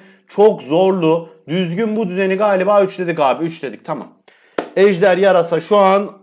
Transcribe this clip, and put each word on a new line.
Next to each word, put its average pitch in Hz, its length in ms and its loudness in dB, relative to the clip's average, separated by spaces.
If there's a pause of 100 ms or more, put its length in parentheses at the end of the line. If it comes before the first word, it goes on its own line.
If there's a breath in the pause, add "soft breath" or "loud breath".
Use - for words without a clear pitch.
(280 loud breath)
çok 196 340 2
zorlu. 165 680 0 (180)
Düzgün 185 480 -4
bu 220 140 -4
düzeni 190 260 -2
galiba 202 480 2
üçledik 180 360 -4
abi. 139 260 0
Üçledik, 139 400 -10
tamam. 131 220 -10 (680 loud breath)
Ejder 185 420 2
yarasa 175 420 2
şu 202 180 0
an 196 340 2 (120)